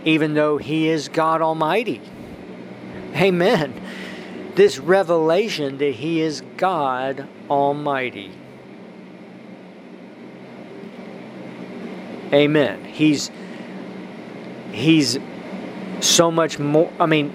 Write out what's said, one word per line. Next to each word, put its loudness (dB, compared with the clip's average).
even 4
though 4
he 0
is 0
God 2
Almighty." 0
Amen. 4
This 6
revelation 2
that 2
he -2
is -2
God 0
Almighty. 0
Amen. 4
He's, 2
he's 4
so 6
much 2
more, 4
I 6
mean 4